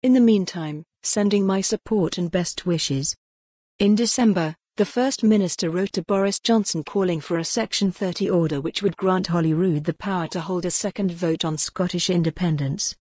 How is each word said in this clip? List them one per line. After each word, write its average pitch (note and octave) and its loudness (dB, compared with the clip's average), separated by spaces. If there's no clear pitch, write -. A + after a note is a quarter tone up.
In B3+ 4
the C4 6
meantime, F3 2
sending G3+ 2
my F#3+ 2
support G3+ -2
and F3 -2
best - -2
wishes." D3+ -2
In G3+ 4
December, G3+ 2
the G#3 2
First B3+ -2
Minister G3+ 2
wrote F#3 -2
to F#3 -2
Boris G3 0
Johnson G#3 0
calling F3+ 0
for E3+ -2
a E3 -2
Section G#3 -2
thirty F3+ -4
order D#3+ 2
which E3 -6
would F#3+ -2
grant F#3 0
Holyrood D#3+ 2
the D#3+ -2
power F3+ -4
to F3 -6
hold F3+ -4
a F3 -2
second G3 -2
vote E3+ -2
on D#3 -2
Scottish - -2
independence. D#3+ 0